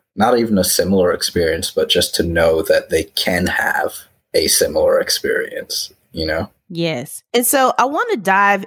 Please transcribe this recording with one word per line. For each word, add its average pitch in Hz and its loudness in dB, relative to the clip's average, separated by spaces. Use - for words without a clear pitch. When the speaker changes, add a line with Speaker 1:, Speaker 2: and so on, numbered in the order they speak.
Speaker 1:
not 117 2
even 110 2
a 92 2
similar 90 2
experience, 82 -2
but - -2
just - 0
to - 0
know 82 2
that - 0
they 80 0
can 90 -2
have - -2
a 80 2
similar - 2
experience, - -4
you 80 -6
know? 80 -4
Speaker 2:
Yes. 165 -6
And 240 4
so 262 2
I 240 2
wanna 392 -2
dive 196 2